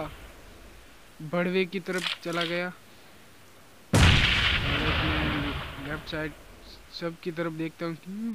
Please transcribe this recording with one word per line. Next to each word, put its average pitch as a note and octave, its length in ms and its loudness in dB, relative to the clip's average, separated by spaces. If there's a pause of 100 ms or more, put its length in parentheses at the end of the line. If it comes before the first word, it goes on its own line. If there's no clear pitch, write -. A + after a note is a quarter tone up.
(1300)
बड़वे F3+ 340 2
की F#3 140 -4
तरफ F3+ 240 -4 (200)
चला E3+ 200 0
गया। F3 280 -2 (3250)
लेफ्ट D#3 240 -8
साइड D#3 200 -4 (680)
सब E3+ 240 -4
की F3+ 80 -4
तरफ E3 200 -2
देखता D#3+ 340 -4
हूँ, E3 120 -4 (100)
हम्म, G#3+ 280 -4